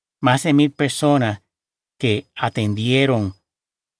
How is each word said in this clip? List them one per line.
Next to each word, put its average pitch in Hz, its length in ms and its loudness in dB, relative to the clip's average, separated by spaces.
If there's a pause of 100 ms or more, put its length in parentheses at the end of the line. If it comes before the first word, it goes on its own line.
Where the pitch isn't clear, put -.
(200)
más 131 220 2
de 165 100 0
mil 143 180 4
personas 139 720 -2 (580)
que 117 360 -2
atendieron 113 1000 -2 (640)